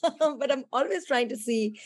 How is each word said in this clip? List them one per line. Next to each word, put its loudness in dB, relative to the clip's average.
<laughs> 0
But 0
I'm 0
always 0
trying 0
to -6
see -2